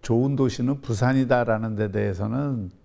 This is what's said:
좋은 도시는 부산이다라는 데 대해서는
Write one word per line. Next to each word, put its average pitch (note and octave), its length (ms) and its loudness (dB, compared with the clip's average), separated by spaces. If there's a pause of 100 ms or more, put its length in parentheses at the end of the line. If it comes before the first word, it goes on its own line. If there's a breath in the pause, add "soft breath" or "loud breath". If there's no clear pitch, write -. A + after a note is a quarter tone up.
좋은 B2+ 340 2
도시는 C3+ 460 0
부산이다라는 A#2+ 920 2
데 G#2 160 -2
대해서는 G#2 800 -2 (140)